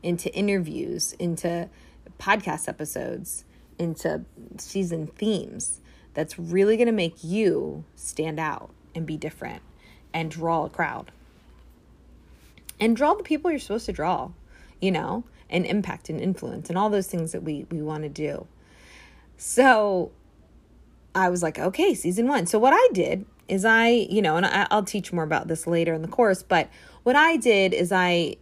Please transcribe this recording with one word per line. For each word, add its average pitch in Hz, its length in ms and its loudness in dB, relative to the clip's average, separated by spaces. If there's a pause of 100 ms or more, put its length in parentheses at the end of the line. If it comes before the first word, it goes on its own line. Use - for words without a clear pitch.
into 170 300 -4
interviews, 190 800 -2
into 170 540 -4 (500)
podcast 190 500 -2
episodes, - 760 -10 (340)
into 160 460 -4 (340)
season 170 480 -4
themes - 720 -6 (340)
that's 156 240 -6
really 190 380 4
gonna 233 160 4
make 170 320 -2
you 160 600 0 (120)
stand 156 420 -6
out 156 320 -6 (240)
and 165 120 -6
be 156 100 -6
different - 460 -12 (500)
and 165 180 -6
draw 165 340 -2
a - 60 -8
crowd. 143 400 -6 (1700)
And 220 180 2
draw 294 180 4
the 415 80 -4
people 320 280 -2
you're 285 100 -2
supposed 226 260 -6
to 202 60 -6
draw, 165 380 -4 (500)
you 190 100 2
know, 190 340 -2 (240)
and 180 180 0
impact 185 420 -4
and 160 120 -6
influence - 480 -6
and 180 100 -4
all 208 120 2
those 202 180 0
things 165 240 -6
that 170 100 -8
we, 156 280 -6
we 160 120 -6
wanna 151 260 -6
do. 143 380 -8 (880)
So 214 760 4 (1000)
I 185 160 4
was 175 120 0
like, 160 160 -2
"Okay, 247 360 2
season 190 340 0
one." 285 180 0
So 220 120 2
what 262 160 8
I 494 180 8
did 180 320 0 (240)
is 190 160 -2
I, 226 240 6
you 220 340 4
know, 160 140 2
and 185 100 2
I, 196 240 0
I'll 208 140 2
teach - 280 -6
more 165 120 -2
about 160 240 -2
this 160 180 -4
later 165 280 0
in 156 80 -4
the 170 60 -8
course, 202 340 2
but 170 260 2 (340)
what 254 140 4
I 320 200 6
did 196 360 4
is 180 180 0
I 180 520 2